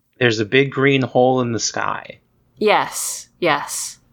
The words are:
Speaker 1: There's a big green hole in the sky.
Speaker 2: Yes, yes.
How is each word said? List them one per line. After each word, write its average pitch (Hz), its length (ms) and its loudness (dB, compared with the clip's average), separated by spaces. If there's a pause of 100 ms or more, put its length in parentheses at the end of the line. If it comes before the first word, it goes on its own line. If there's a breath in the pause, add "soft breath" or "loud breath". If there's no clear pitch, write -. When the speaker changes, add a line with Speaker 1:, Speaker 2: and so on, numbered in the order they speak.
(180)
Speaker 1:
There's 113 220 2
a 110 60 0
big 135 260 2
green 135 320 2
hole 127 380 2
in 120 100 -2
the 107 80 -2
sky. - 580 -6 (400)
Speaker 2:
Yes, - 720 -2 (100)
yes. - 600 -4 (140)